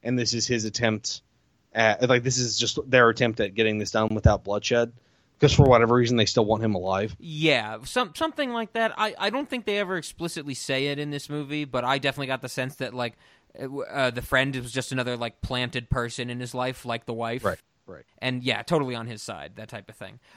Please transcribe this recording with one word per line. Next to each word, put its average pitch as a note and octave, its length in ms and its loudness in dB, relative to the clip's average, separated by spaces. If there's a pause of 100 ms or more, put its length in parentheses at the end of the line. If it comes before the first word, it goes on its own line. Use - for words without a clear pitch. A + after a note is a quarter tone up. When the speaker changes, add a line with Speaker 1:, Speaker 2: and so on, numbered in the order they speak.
Speaker 1:
and B2 160 -2
this A#2+ 160 -2
is A2+ 120 -2
his A#2 180 -2
attempt G#2+ 580 -2 (500)
at, A2+ 360 4
like, B2 140 4
this B2+ 160 -2
is A#2+ 200 -2
just A#2+ 200 -2 (100)
their B2+ 200 8
attempt A2+ 320 2
at G2+ 140 -2
getting G#2+ 240 2
this G#2 140 -4
done A2 220 2
without G#2 300 4
bloodshed. A#2+ 480 0 (480)
'Cause D3 120 6
for C#3 140 8
whatever A#2 300 8
reason, A#2+ 200 4
they A2 100 4
still A#2 180 4
want G#2+ 180 2
him G#2+ 120 2
alive. F#2+ 440 -2
Speaker 2:
Yeah, C#3+ 640 -2
some-, G#3 300 -4
something D4+ 380 -4
like A3+ 220 -6
that. A3+ 220 0
I, G#3+ 220 -2
I G#3+ 120 0
don't C4+ 200 -4
think A#3+ 160 -6
they G3+ 120 0
ever F#3+ 180 -2
explicitly D#3 580 -8
say C3+ 320 -2
it C#3+ 120 -2
in D3 120 -6
this C#3+ 180 -8
movie, D3 360 -6
but B2 200 -2
I C3+ 140 2
definitely C#3 300 -2
got C3 120 -4
the B2+ 80 -10
sense C3 280 -6
that, A#2+ 180 -8
like, A#2+ 200 -6 (440)
uh, - 40 -10
w-, C3+ 220 -8
uh, C3 260 0
the A#2+ 120 -6
friend C3+ 320 2
was B2 180 -8
just C3 200 -4
another, B2 240 -2
like, A#2 260 -8
planted B2 480 -4
person A#2+ 400 -2
in A#2+ 100 -8
his B2 140 -8
life, B2+ 320 -4
like A#2 180 -6
the B2 80 -8
wife. A#2 320 -6
Speaker 1:
Right, F#2+ 140 -2 (280)
right. E2 180 -18 (140)
Speaker 2:
And, B2+ 260 -4
yeah, A#2 180 0
totally C#3 320 -2
on A#2 140 -8
his A2 140 -12
side, F#2 340 -12
that - 120 -16
type G#2 220 -14
of - 60 -20
thing. G2+ 240 -18 (160)